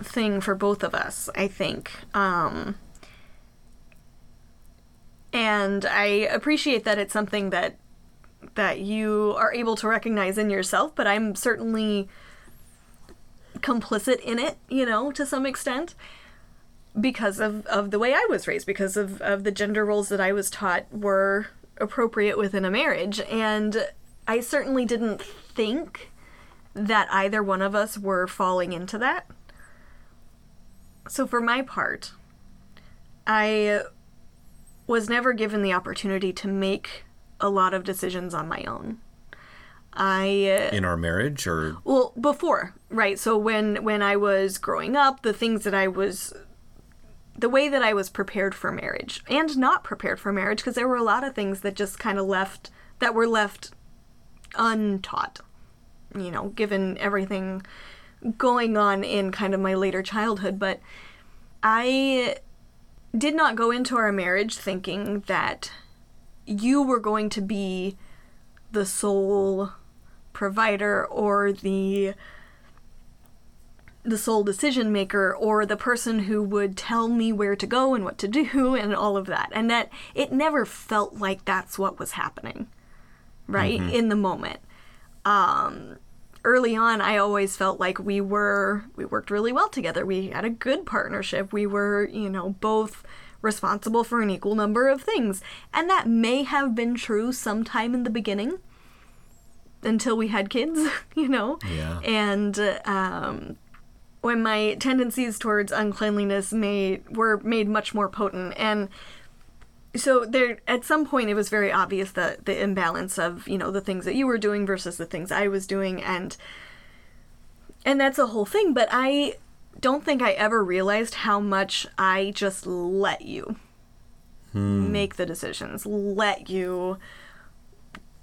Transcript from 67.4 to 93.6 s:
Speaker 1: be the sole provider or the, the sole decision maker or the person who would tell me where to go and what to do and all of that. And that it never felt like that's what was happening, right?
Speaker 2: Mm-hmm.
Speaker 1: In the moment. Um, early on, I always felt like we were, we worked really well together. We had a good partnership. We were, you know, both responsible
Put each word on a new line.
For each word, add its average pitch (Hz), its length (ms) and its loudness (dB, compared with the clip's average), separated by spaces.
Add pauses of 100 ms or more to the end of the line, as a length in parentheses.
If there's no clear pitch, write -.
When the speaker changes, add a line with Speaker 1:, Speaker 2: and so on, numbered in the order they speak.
Speaker 1:
be 190 560 -4 (760)
the 208 140 0
sole 196 880 2 (600)
provider 202 720 0
or 202 460 2
the, 196 600 0 (1900)
the 226 160 0
sole 214 260 2
decision 220 480 2
maker 196 420 2
or 214 320 2
the 208 100 0
person 233 440 0
who 214 220 0
would 202 340 0
tell 233 320 0
me 226 240 2
where 202 240 0
to 196 100 -4
go 262 280 2
and 208 100 0
what - 140 -6
to 196 100 -2
do 262 480 2
and 208 180 0
all 202 220 0
of 190 100 -2
that. - 260 -2
And 226 180 0
that 233 200 0 (240)
it 262 180 0
never 294 320 2
felt - 500 -2
like 196 300 -4
that's 190 340 -2
what 190 200 -2
was - 140 -8
happening, - 560 -8 (800)
right? 196 320 2
Speaker 2:
Mm-hmm. 175 100 -2
Speaker 1:
In 226 180 2
the 208 80 2
moment. - 440 -2 (640)
Um, - 720 2 (480)
early 240 320 6
on, 226 240 4
I 208 160 2
always 202 400 2
felt 190 240 0
like 185 180 0
we 196 220 0
were, 202 640 2 (100)
we - 100 -8
worked - 280 -4
really 214 200 2
well 339 160 2
together. 175 380 -2
We 190 220 -2
had 180 160 -4
a 226 60 -2
good 269 360 -2
partnership. - 680 -4
We 208 140 0
were, 202 460 0
you 208 180 -4
know, 190 200 -4 (100)
both 214 420 0 (400)
responsible 214 640 0